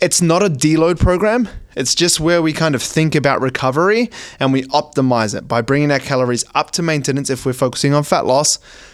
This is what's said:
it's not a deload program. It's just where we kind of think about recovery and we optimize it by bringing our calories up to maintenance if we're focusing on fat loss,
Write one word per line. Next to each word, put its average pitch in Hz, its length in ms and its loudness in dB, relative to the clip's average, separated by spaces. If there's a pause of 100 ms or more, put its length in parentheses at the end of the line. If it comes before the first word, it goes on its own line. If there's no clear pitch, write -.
it's 180 200 0
not 170 200 2
a 202 80 2
deload 160 500 0
program. 202 480 2 (280)
It's - 180 -2
just 170 260 0
where 170 220 2
we 160 120 0
kind 160 200 0
of 117 80 -2
think 160 320 0
about 139 260 2
recovery 160 720 0 (300)
and 135 120 2
we 135 120 0
optimize 127 760 0
it - 100 -12
by 120 140 0
bringing 139 300 0
our 135 80 0
calories 127 440 -2 (120)
up 147 160 -2
to 175 100 -4
maintenance 143 480 -2
if 127 160 -4
we're 131 80 0
focusing 135 400 0
on 147 100 2
fat 160 220 0
loss, 135 320 0 (360)